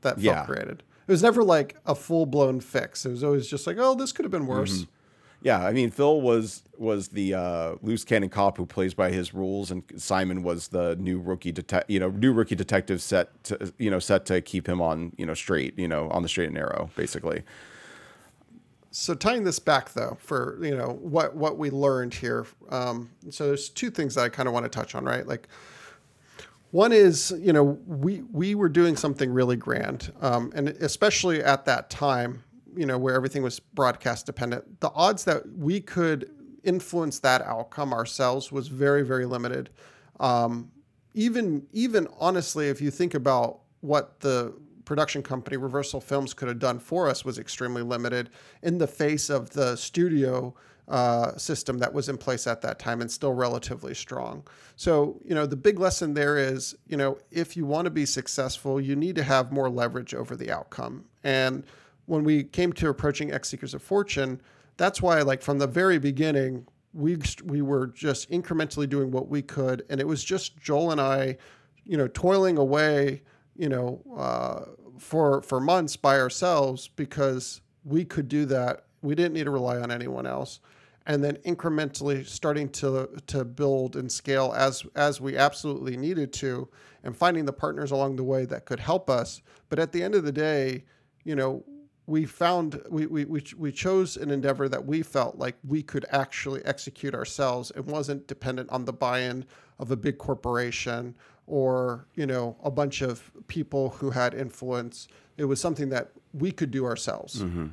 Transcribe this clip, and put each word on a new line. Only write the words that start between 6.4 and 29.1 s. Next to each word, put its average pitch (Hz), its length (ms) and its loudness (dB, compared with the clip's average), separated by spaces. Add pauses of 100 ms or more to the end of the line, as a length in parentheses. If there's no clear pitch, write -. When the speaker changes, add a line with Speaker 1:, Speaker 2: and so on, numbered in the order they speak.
Speaker 2:
was 107 300 -2
the, 95 260 0
uh, 85 480 -2
loose 110 220 -2
cannon 101 240 2
cop 101 300 2
who 90 60 -2
plays 95 300 -2
by 92 160 2
his 90 240 -2
rules, 95 380 -4
and 90 100 -6 (140)
Simon 92 480 0
was 87 240 -2
the 87 320 0
new 92 200 -2
rookie 87 320 -4
detec-, 90 360 -2
you 101 100 2
know, 92 120 0
new 107 220 4
rookie 113 220 2
detective 95 480 0
set - 420 0
to, 101 320 -6
you 110 140 0
know, 95 80 2
set 95 280 4
to 90 140 4
keep - 280 -4
him 90 120 0
on, 82 360 0
you - 100 -6
know, 80 80 -4
straight, 76 420 -2
you 90 120 -2
know, 78 220 -2
on 87 120 2
the 82 60 -2
straight 85 180 -2
and 76 80 -4
narrow, 73 400 -4
basically. - 480 -4 (1500)
Speaker 1:
So - 240 -4
tying 226 260 2
this 180 160 0
back, - 360 2
though, 117 260 -4
for, 127 420 -4
you 147 140 -2
know, 123 140 -2 (100)
what, 156 340 0
what 151 240 -2
we 151 120 -2
learned 131 440 2
here, 117 320 -4 (220)
um, 120 420 -4 (200)
so 147 180 -2
there's 143 200 0
two - 220 -4
things 139 240 -2
that 131 80 2
I 120 60 2
kinda 127 240 -2
wanna 120 160 0
touch - 260 -6
on, 127 100 -6
right? 127 220 -2
Like, - 220 -6 (1200)
one 208 220 6
is, 185 440 8
you 175 160 4
know, 147 120 10 (240)
we, 170 420 -2
we 196 240 0
were 202 140 4
doing 165 260 6
something 139 380 0